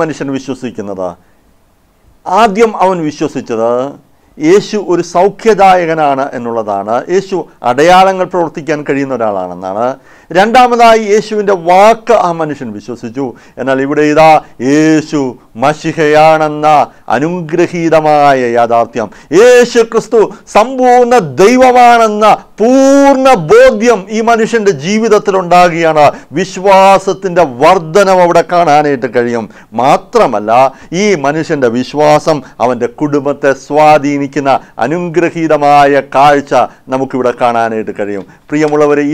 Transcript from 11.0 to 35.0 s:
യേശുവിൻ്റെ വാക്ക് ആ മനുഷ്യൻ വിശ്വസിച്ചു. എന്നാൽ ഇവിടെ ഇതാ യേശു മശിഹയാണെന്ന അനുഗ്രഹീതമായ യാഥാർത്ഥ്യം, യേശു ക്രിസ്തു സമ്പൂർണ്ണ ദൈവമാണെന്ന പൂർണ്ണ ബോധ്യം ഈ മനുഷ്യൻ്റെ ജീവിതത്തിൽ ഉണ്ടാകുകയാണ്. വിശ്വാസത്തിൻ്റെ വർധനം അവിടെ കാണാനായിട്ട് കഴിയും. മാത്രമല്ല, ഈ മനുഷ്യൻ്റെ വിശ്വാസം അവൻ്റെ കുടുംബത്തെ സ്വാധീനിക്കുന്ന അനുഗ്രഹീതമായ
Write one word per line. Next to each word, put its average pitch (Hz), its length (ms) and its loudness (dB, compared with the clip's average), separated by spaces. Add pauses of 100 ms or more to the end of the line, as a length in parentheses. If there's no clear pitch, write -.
യേശുവിൻ്റെ 208 420 -2 (140)
വാക്ക് 220 460 2 (120)
ആ - 20 0 (120)
മനുഷ്യൻ 143 360 -8
വിശ്വസിച്ചു. 120 480 -10 (360)
എന്നാൽ 135 240 -2
ഇവിടെ 151 260 -2
ഇതാ 156 180 4 (400)
യേശു 156 500 0 (440)
മശിഹയാണെന്ന 151 1040 0 (480)
അനുഗ്രഹീതമായ 156 1200 0 (180)
യാഥാർത്ഥ്യം, 117 520 -2 (300)
യേശു 240 400 4 (120)
ക്രിസ്തു 226 300 0 (320)
സമ്പൂർണ്ണ 247 640 2 (260)
ദൈവമാണെന്ന 240 840 4 (360)
പൂർണ്ണ 269 640 4 (240)
ബോധ്യം 233 480 4 (180)
ഈ 226 120 -2
മനുഷ്യൻ്റെ 220 440 0 (120)
ജീവിതത്തിൽ 214 560 0
ഉണ്ടാകുകയാണ്. 170 640 2 (340)
വിശ്വാസത്തിൻ്റെ 190 1040 2 (180)
വർധനം 185 640 2
അവിടെ 170 280 2
കാണാനായിട്ട് 147 640 0
കഴിയും. 117 280 -2 (360)
മാത്രമല്ല, 139 720 0 (520)
ഈ - 20 0 (220)
മനുഷ്യൻ്റെ 143 520 -2
വിശ്വാസം 151 600 0 (260)
അവൻ്റെ 120 240 -2 (120)
കുടുംബത്തെ 143 520 -2 (120)
സ്വാധീനിക്കുന്ന 143 840 0 (340)
അനുഗ്രഹീതമായ 156 1080 0 (220)